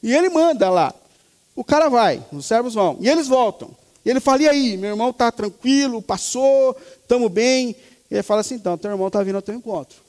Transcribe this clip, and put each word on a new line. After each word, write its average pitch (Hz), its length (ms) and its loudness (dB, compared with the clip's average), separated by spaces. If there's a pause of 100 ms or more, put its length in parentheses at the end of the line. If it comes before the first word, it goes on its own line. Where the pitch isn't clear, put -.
E 226 120 -2
ele 349 160 2
manda 311 400 2
lá. 175 240 0 (600)
O 247 80 -10
cara 302 260 2
vai, 202 420 2
os 143 140 -12
servos 233 280 -2
vão. 190 280 0
E 208 80 2
eles 311 180 2
voltam. 254 440 -2 (340)
E - 40 -2
ele 262 120 2
fala, 269 220 2
"E 311 40 6
aí, 269 300 2
meu 202 140 -6
irmão 226 200 -2
tá 240 180 0
tranquilo, 247 720 -2
passou, 262 720 0 (300)
tamo 240 220 2
bem?" 240 480 0 (360)
E 214 40 -6
ele 202 80 -2
fala 214 180 0
assim, 254 140 -8
"Então, 190 220 -4
teu 208 140 -8
irmão 190 180 -4
tá 202 140 -2
vindo 196 140 -4
ao 196 40 -6
teu 208 140 -12
encontro." 208 420 -12 (120)